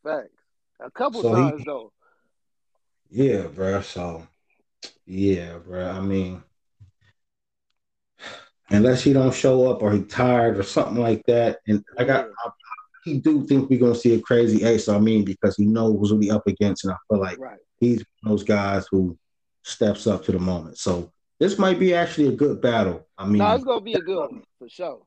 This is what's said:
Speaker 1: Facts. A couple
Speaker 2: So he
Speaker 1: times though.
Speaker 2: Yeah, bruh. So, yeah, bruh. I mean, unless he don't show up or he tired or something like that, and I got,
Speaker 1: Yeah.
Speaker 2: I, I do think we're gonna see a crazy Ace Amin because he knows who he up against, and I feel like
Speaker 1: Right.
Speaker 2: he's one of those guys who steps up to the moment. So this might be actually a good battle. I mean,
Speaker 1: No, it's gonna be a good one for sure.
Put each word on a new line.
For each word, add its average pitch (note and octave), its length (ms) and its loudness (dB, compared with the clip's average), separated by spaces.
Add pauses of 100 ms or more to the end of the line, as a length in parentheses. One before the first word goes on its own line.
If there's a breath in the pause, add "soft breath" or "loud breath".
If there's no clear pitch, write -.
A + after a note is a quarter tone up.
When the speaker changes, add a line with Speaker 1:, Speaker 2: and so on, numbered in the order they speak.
Speaker 1:
Facts. C#3+ 260 -8 (520)
A B2 100 -18
couple B3 320 -4
Speaker 2:
So A2+ 120 2
he B2 160 4
Speaker 1:
times D3 140 -10
though. C3 280 -12 (1160)
Speaker 2:
Yeah, A2+ 360 0
bruh. F#2+ 380 -4
So, F2 440 -12 (800)
yeah, F2+ 600 -2
bruh. F#2 280 -8
I F#2+ 60 -8
mean, F#2+ 420 -4 (2250 loud breath)
unless A#2+ 320 4
he C#3+ 100 4
don't C3 220 4
show B2+ 360 4
up A2+ 120 -2
or G#2 100 2
he G2 100 0
tired A#2+ 560 2
or G2 40 -2
something - 400 -2
like A2+ 240 0
that, A#2 400 2
and G#2 180 0 (140)
I B2 60 0
got, B2 220 0
Speaker 1:
Yeah. G#2 60 -18 (120)
Speaker 2:
I, - 60 -10 (560)
I D3+ 100 -6
do C#3+ 300 0
think C3+ 240 2
we're B2+ 100 4
gonna A#2 140 4
see A#2 200 2
a A2 60 2
crazy A#2 440 2
Ace A2+ 240 2
Amin G#2+ 360 2
because G2 320 -2
he G#2 100 2
knows G#2+ 440 2
who G#2+ 80 2
he G#2 120 0
up G#2+ 160 0
against, G2 380 -2
and F#2+ 80 -4
I F2+ 40 -8 (120)
feel G#2 120 0
like F#2 180 -6
Speaker 1:
Right. - 200 -16 (200)
Speaker 2:
he's A#2+ 260 0 (180)
one G#2+ 100 -2
of G#2 60 0
those G2+ 60 -6
guys G2 460 0
who F#2 280 0 (460)
steps - 420 -2
up G2 180 -2
to - 80 -2
the F2+ 60 0
moment. F2 400 -4
So F2 320 -4 (280)
this G3 200 0
might F3+ 200 2
be F#3 160 2
actually E3+ 340 0
a B2 40 0
good B2+ 280 0
battle. G#2+ 560 0
I G2 100 -14
mean, G#2 120 2
Speaker 1:
No, G#3 160 4
it's - 100 -2
gonna A#3 160 -2
be G#3 140 -10
a F#3 80 0
good F3+ 160 -4
one C3 240 -8 (160)
for B2 100 -20
sure. D3 380 -12